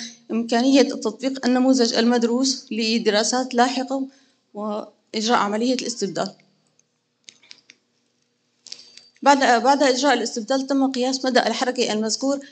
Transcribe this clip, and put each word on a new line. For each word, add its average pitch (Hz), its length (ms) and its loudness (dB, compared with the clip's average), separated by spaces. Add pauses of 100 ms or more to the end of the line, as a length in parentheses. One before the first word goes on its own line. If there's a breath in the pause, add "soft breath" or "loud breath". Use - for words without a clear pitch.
(320 loud breath)
إمكانية 233 500 2
تطبيق 269 640 -2
النموذج 247 480 2
المدروس 240 800 0
لدراسات 226 840 0
لاحقة 262 520 -2 (460 loud breath)
وإجراء 214 840 -4
عملية 214 360 2
الاستبدال. 196 580 -4 (3000 loud breath)
بعد، 247 420 4
بعد 269 200 2
إجراء 262 300 2
الاستبدال 240 540 -2
تم 269 240 0
قياس 262 340 -2
مدى 262 140 2
الحركة 240 540 -2
المذكور 220 460 -4 (120)